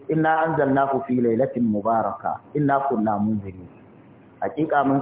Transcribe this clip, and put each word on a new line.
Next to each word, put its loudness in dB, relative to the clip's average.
"Inna 2
anzalnahu 0
fi 0
lailatin 0
mubaraka, 0
inna 2
kunna 0
munzirin." -4
Hakika 0
mun 2